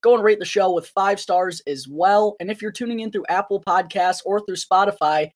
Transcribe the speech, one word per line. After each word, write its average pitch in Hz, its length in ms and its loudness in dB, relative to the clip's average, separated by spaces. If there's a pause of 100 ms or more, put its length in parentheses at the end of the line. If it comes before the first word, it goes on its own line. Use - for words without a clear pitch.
Go 240 100 6
and 226 100 2
rate 214 140 4
the 185 80 -8
show 185 280 0
with 165 160 -4
five 196 300 0
stars 180 460 -2
as 135 240 -8
well. 202 500 2
And 196 120 -8
if 208 100 -8
you're 208 100 -8
tuning 233 280 -6
in 220 120 -8
through 208 180 -6
Apple 196 380 -2
Podcasts 185 600 0
or 202 140 0
through 190 160 -8
Spotify 156 800 0